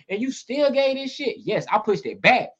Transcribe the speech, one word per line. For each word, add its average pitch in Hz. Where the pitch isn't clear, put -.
and 196
you 262
still 277
gave 269
this 269
shit?" 277
Yes, 185
I 202
pushed 202
it 107
back. 226